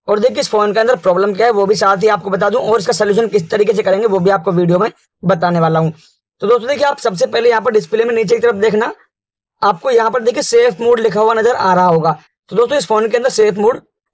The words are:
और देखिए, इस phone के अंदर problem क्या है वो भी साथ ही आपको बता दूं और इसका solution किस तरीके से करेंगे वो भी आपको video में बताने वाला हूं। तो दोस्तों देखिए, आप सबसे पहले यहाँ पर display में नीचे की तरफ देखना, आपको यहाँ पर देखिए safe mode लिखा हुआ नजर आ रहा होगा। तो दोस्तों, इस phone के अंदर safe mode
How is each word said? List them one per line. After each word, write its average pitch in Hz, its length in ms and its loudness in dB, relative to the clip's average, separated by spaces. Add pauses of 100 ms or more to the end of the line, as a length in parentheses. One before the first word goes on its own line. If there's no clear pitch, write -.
और 208 100 0
देखिए, 214 220 0
इस - 80 -4
phone 208 260 0
के 220 60 2
अंदर 240 160 2
problem 190 380 0
क्या 214 120 0
है 240 60 2
वो 202 140 2
भी 208 100 2
साथ 196 200 0
ही 202 120 0
आपको 202 220 -2
बता 196 200 -2
दूं 233 120 -2
और 220 160 0
इसका 202 140 -2
solution 208 360 0
किस 196 220 -2
तरीके 214 220 0
से 208 100 -2
करेंगे 196 240 0
वो 190 120 0
भी 180 120 2
आपको 196 220 -2
video 175 260 2
में 220 120 0 (320)
बताने 175 380 0
वाला 160 200 0
हूं। 160 100 0
तो - 560 -14
दोस्तों 233 220 0
देखिए, 285 160 -2
आप 277 140 -2
सबसे 190 280 -2
पहले 233 240 0
यहाँ 226 120 2
पर 233 100 -2
display 214 320 0
में 233 100 -2
नीचे 226 200 0
की 226 60 -2
तरफ 233 140 0
देखना, 214 380 0 (680)
आपको 208 280 -2
यहाँ 226 200 0
पर 254 120 -4
देखिए 233 200 -2
safe 233 380 0
mode 233 200 2
लिखा 214 200 0
हुआ 226 140 2
नजर 220 200 0
आ 185 200 0
रहा 180 100 2
होगा। 160 320 2 (340)
तो 185 60 -4
दोस्तों, 240 220 2
इस - 80 -4
phone 220 220 0
के 220 80 -2
अंदर 247 140 0
safe 208 280 0
mode 226 220 0 (340)